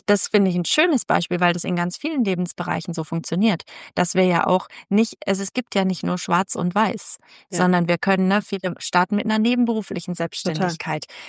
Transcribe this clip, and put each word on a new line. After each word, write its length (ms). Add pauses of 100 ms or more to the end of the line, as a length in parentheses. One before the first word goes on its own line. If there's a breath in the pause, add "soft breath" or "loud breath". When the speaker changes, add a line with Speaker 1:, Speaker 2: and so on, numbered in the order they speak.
Speaker 1:
das 220
finde 220
ich 60
ein 80
schönes 400
Beispiel, 360
weil 120
das 120
in 120
ganz 200
vielen 280
Lebensbereichen 720
so 100
funktioniert, 580 (320 loud breath)
dass 200
wir 100
ja 220
auch 220 (200 loud breath)
nicht, 260 (120)
also 160
es 100
gibt 220
ja 100
nicht 180
nur 160
schwarz 380
und 180
weiß, 440 (320 soft breath)
Speaker 2:
Ja. 180
Speaker 1:
sondern 200
wir 100
können, 300
ne, 140
viele 360
starten 380
mit 100
einer 120
nebenberuflichen 760
Selbstständigkeit, 920
Speaker 2:
Total. 20 (200 loud breath)